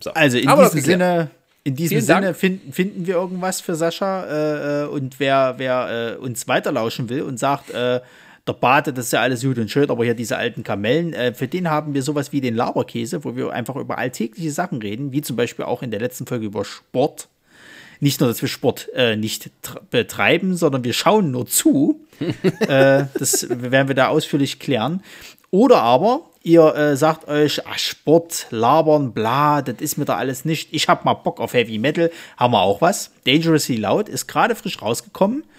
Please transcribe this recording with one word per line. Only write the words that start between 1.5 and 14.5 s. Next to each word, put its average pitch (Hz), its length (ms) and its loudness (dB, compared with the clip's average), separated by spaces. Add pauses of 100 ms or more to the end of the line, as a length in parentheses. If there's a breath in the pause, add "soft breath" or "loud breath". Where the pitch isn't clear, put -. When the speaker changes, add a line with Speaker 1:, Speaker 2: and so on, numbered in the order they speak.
Speaker 2:
in 135 140 -4
diesem 160 220 -2
Speaker 1:
Vielen 214 100 0
Dank. 175 160 4
Speaker 2:
Sinne 185 100 -2
finden, 185 380 -2
finden 190 340 -4
wir 185 80 -2
irgendwas 185 460 -4
für 175 160 -4
Sascha, 180 480 -2
äh, 147 580 -2
äh, 147 60 -4
und 135 320 -8
wer, 135 380 2
wer, 117 580 -2
äh, - 40 -16
uns 123 280 -10
weiterlauschen 127 600 -2
will 131 140 -4
und 143 160 -8
sagt, 139 320 -2
äh, 123 300 -2 (480 loud breath)
der - 40 -4
Bate, 139 400 2
das 127 140 -6
ist - 60 -4
ja 135 80 2
alles 120 220 0
gut 131 160 0
und 110 120 -2
schön, 143 200 2
aber 117 140 0
hier 120 100 0
diese 113 220 -4
alten 110 280 -4
Kamellen, 127 480 -2
äh, 123 220 -2
für 135 120 -4
den 175 240 -4
haben 151 240 -2
wir 139 80 0
sowas 143 300 -4
wie 143 80 -2
den 120 160 -2
Laberkäse, 127 680 -4
wo 120 120 -8
wir 127 160 -6
einfach 127 240 -6
über 123 200 -8
alltägliche 160 540 -6